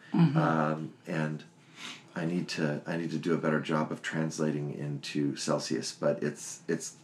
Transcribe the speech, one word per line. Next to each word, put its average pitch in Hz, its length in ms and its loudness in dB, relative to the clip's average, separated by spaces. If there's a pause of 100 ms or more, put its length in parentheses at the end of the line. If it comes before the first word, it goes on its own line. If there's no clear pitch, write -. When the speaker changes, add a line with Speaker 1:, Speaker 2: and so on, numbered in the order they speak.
(120)
Speaker 1:
Mm-hmm. 165 260 8
Speaker 2:
Um, 80 540 2 (140)
and 78 380 -2 (720)
I 87 80 -2
need 85 240 0
to, 73 380 0
I 85 100 -2
need 82 160 -2
to 80 60 -2
do 82 160 2
a - 40 2
better 76 220 2
job 76 320 0
of - 100 -8
translating 78 720 0
into 71 640 -2
Celsius, - 560 0
but - 300 0
it's, - 440 -6
it's - 380 -2